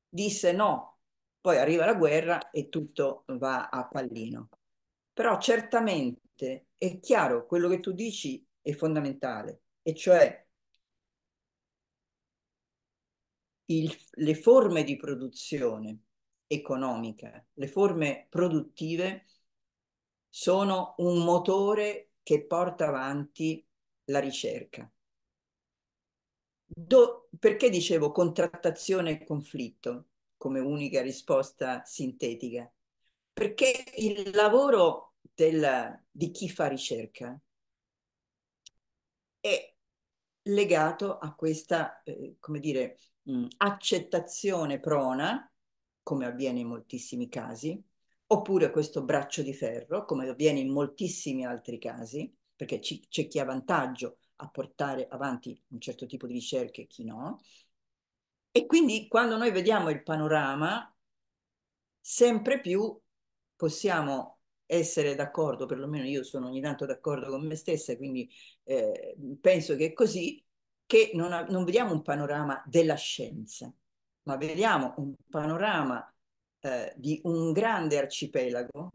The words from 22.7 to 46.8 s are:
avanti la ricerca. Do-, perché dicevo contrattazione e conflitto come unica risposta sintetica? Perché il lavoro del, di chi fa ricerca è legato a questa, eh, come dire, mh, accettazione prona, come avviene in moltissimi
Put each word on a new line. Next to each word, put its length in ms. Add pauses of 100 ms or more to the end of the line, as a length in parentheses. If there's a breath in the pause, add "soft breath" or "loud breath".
avanti 800 (380)
la 160
ricerca. 680 (1800)
Do-, 640 (100)
perché 320
dicevo 400
contrattazione 1000
e 140
conflitto 840 (280)
come 240
unica 420
risposta 840
sintetica? 840 (600)
Perché 520 (120)
il 380
lavoro 840
del, 880
di 200
chi 180
fa 180
ricerca 720 (2000)
è 340 (680)
legato 760
a 160
questa, 680
eh, 360
come 220
dire, 380 (240 soft breath)
mh, 240 (120)
accettazione 1200
prona, 720 (540)
come 240
avviene 340
in 80
moltissimi 600